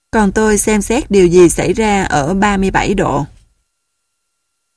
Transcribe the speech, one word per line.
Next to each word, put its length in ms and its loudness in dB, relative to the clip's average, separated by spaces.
Còn 220 0
tôi 260 0
xem 240 0
xét 280 -4
điều 160 4
gì 220 6
xảy 240 -4
ra 320 -2
ở 300 -2
ba 220 0
mươi 140 -2
bảy 240 -2
độ." 300 -2